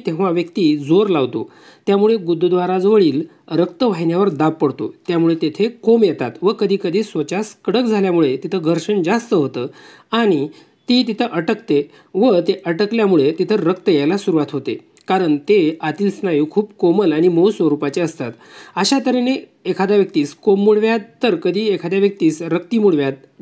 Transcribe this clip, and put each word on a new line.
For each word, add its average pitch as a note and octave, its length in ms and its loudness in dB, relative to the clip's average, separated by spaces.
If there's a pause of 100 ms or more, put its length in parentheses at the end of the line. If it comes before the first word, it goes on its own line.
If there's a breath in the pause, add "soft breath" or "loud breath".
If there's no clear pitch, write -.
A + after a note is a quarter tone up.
तेव्हा F3+ 240 -2
व्यक्ती E3+ 460 0
जोर D#3+ 320 2
लावतो, B2 420 -2 (360 loud breath)
त्यामुळे G#3 300 4
गुदद्वाराजवळील F3+ 1080 2 (280 soft breath)
रक्तवाहिन्यावर E3+ 800 0
दाब D#3 240 0
पडतो, C3+ 420 -4 (140)
त्यामुळे E3 260 2
तेथे E3 340 -2
कोंब A3+ 360 2
येतात C3+ 280 -2 (100)
व G3+ 100 2
कधीकधी G3 500 -2
त्वचा D#3 380 -6 (240)
कडक A3+ 200 0
झाल्यामुळे F3+ 520 0
तिथं E3 220 -6
घर्षण E3+ 440 -2
जास्त A#3 320 -2
होतं C3 320 -2 (440 loud breath)
आणि F#3 380 0 (400 loud breath)
ती B3 140 2
तिथं A3+ 300 -4
अटकते E3 580 -2 (240 soft breath)
व G3 260 2
ते F#3 260 -2
अटकल्यामुळे F#3+ 720 2
तिथं G#3 180 0
रक्त F3+ 320 -2
यायला D#3+ 280 2
सुरुवात D#3+ 360 -2
होते, B2+ 260 -6 (300)
कारण F3+ 280 2
ते D#3+ 440 0
आतील E3 300 -2
स्नायू E3 400 -2
खूप G#3 280 -2
कोमल F3+ 340 2
आणि E3 160 2
मऊ F3 220 2
स्वरूपाचे D3 500 -2
असतात. C3+ 320 -6 (440 loud breath)
अशा G3 300 0
तऱ्हेने B3+ 280 0 (300)
एखाद्या F#3+ 320 0
व्यक्तीस E3 380 0
कोंब G3+ 280 2
मूळव्याध, G#3+ 380 2 (220)
तर A3 120 2
कधी F#3 320 -2
एखाद्या F#3 320 -2
व्यक्तीस G3 440 0
रक्ती F3 360 -2
मूळव्याध D3 360 2 (280)